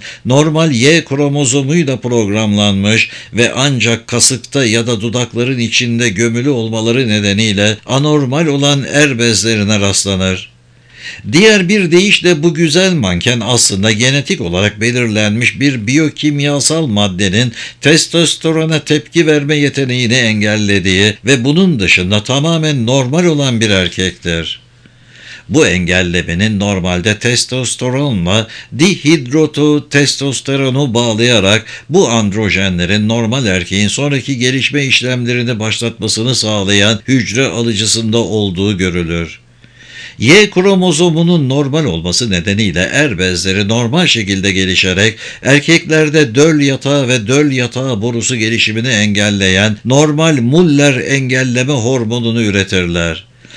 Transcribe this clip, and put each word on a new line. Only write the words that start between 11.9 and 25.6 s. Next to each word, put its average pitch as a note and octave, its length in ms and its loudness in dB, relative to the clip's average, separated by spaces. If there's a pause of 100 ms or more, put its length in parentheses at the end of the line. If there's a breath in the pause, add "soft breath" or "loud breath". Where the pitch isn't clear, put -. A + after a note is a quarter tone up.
deyişle F3 520 2
bu E3+ 100 4
güzel F3 400 2
manken A#2 500 0
aslında A2 480 0
genetik C3+ 500 0
olarak G2+ 400 -2
belirlenmiş A2 800 0
bir B2+ 280 0
biyokimyasal D3 1000 0
maddenin G#2 680 0 (280 loud breath)
testosterona D#3+ 1000 0
tepki D3+ 480 0
verme D3+ 280 2
yeteneğini B2+ 580 0
engellediği G#2 1000 2 (120)
ve A#2+ 180 2
bunun D#3 360 2
dışında G2 440 0
tamamen D3+ 640 0
normal C3+ 400 0
olan C#3 360 0
bir A2 80 0
erkektir. F2+ 920 -4 (880 loud breath)
Bu C3 180 4